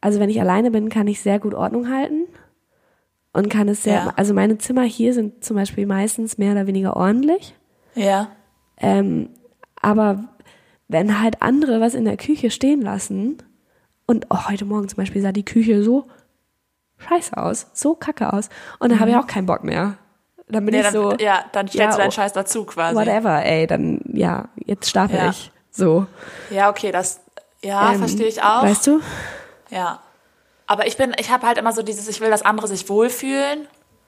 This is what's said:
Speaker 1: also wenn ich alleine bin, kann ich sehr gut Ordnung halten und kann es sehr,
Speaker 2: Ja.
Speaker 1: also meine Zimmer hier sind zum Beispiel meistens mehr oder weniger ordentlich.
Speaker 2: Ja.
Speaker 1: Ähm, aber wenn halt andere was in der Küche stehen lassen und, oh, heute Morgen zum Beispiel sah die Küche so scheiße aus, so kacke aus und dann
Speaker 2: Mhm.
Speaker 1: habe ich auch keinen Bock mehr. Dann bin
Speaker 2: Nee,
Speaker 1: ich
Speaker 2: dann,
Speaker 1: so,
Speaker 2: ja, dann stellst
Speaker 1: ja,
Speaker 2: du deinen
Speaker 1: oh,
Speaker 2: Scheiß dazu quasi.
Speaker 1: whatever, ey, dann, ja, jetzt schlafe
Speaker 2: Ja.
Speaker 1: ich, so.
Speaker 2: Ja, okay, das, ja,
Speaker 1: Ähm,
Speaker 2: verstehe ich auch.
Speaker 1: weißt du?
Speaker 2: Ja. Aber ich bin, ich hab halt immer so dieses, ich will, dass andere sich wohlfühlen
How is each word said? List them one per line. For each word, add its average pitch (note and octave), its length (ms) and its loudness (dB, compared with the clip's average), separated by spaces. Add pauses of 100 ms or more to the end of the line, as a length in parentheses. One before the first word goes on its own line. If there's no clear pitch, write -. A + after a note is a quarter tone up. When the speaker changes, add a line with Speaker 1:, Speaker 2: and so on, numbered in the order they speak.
Speaker 1:
also G#3 200 2
wenn G3+ 100 2
ich G#3+ 100 0
alleine F#3+ 300 2
bin, A3 180 0
kann G#3+ 200 0
ich G#3 120 -2
sehr G3+ 200 0
gut G#3 140 -4
Ordnung A#3+ 360 -2
halten D4+ 360 -2 (1040)
und G3+ 160 0
kann G#3 200 2
es G#3 140 -2
sehr, G#3 120 2 (100)
Speaker 2:
Ja. - 120 -4
Speaker 1:
also G3+ 180 2
meine G#3 240 2
Zimmer B3+ 260 0
hier A#3 280 0
sind A3+ 320 -4
zum A3 120 -4
Beispiel G3+ 300 -2
meistens G#3 520 -2
mehr G3+ 140 2
oder G3+ 140 0
weniger F#3+ 300 0
ordentlich. C4 580 2 (400)
Speaker 2:
Ja. G3+ 340 2 (480)
Speaker 1:
Ähm, G2 540 0 (520)
aber G#3 420 2 (640)
wenn G3+ 340 0
halt A3 220 0
andere C4 380 2
was A#3 140 2
in A#3+ 100 -2
der G#3 120 0
Küche C#4+ 340 -2
stehen C#4 320 0
lassen G3+ 560 -4 (680)
und, A#3 240 0
oh, - 180 0
heute G3+ 160 -4
Morgen G3+ 240 -4
zum - 100 -12
Beispiel G3 240 -2
sah G3 100 0
die G3+ 120 -2
Küche A3 380 2
so B3+ 240 2 (920)
scheiße - 380 -2
aus, - 360 -4
so D4+ 220 0
kacke - 380 -4
aus G3+ 160 -4 (300)
und A#3+ 120 2
dann A3+ 80 6
Speaker 2:
Mhm. - 20 6
Speaker 1:
habe A3+ 100 4
ich A#3+ 60 6
auch B3+ 100 2
keinen F#3+ 200 -4
Bock - 180 -2
mehr. F#3+ 320 -2 (520)
Dann G#3+ 160 -2
bin G#3+ 100 0
Speaker 2:
Nee, G#3+ 60 4
Speaker 1:
ich G#3 40 2
Speaker 2:
dann, G#3 80 2
Speaker 1:
so, G#3 260 2
Speaker 2:
ja, G3+ 340 2
dann G3 160 -2
stellst - 100 -14
Speaker 1:
ja, G#3+ 140 4
Speaker 2:
du - 60 2
deinen G3 100 4
Speaker 1:
oh, - 20 0
Speaker 2:
Scheiß G3+ 220 -2
dazu G3 320 -4
quasi. E3 320 -2
Speaker 1:
whatever, G#3+ 480 2
ey, D#3+ 240 2
dann, - 320 -2 (120)
ja, - 440 -2
jetzt - 340 -6
schlafe F#3+ 260 0
Speaker 2:
Ja. F#3 140 0
Speaker 1:
ich, - 220 -10 (180)
so. F#3 360 2 (440)
Speaker 2:
Ja, G3 200 4
okay, G3+ 200 -4
das, F3+ 300 -4 (420)
ja, G3+ 300 2
Speaker 1:
Ähm, G3+ 80 2
Speaker 2:
verstehe G#3 260 0
ich A3 160 -4
auch. A3 220 4
Speaker 1:
weißt G#3 240 4
du? D4+ 120 4 (680)
Speaker 2:
Ja. F3+ 300 -6 (680)
Aber G#3+ 220 0
ich A3+ 80 -6
bin, C4 240 0
ich A#3 100 -4
hab B3 140 2
halt A#3 120 2
immer A3 160 0
so A3 100 -4
dieses, G#3 260 -8
ich G#3 120 -8
will, A3 100 2
dass G#3+ 120 2
andere G#3+ 240 2
sich G3 220 -6
wohlfühlen C4+ 800 0 (400)